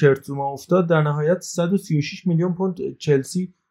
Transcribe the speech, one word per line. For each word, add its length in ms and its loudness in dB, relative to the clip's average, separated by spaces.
کرتزوما 500 2
افتاد. 360 0
در 140 4
نهایت 400 0
صد 320 -2
و 40 2
سی 200 -2
و 40 2
شش 260 -6
میلیون 260 0
پوند 440 -6
چلسی 560 -2